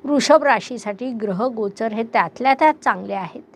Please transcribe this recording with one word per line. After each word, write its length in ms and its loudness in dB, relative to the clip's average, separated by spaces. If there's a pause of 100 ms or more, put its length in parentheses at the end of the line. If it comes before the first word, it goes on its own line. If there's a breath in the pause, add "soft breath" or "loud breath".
वृषभ 400 4
राशीसाठी 680 -2
ग्रह 340 -4
गोचर 460 -4
हे 120 -4
त्यातल्या 500 0
त्यात 200 4
चांगले 400 -4
आहेत. 280 -10 (140)